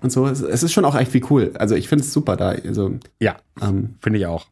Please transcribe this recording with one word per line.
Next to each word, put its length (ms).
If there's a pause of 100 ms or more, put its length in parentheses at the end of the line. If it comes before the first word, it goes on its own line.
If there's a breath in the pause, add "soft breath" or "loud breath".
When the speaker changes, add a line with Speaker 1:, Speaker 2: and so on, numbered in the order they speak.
Speaker 1:
und 100
so. 140
Es, 160
es 200
ist 100
schon 120
auch 120
echt 180
wie 160
cool. 280
Also 180
ich 120
find's 240
super 240
da. 140
Also, 420 (280)
Speaker 2:
Ja, 160 (260)
Speaker 1:
ähm, 400
Speaker 2:
finde 160
ich 80
auch. 260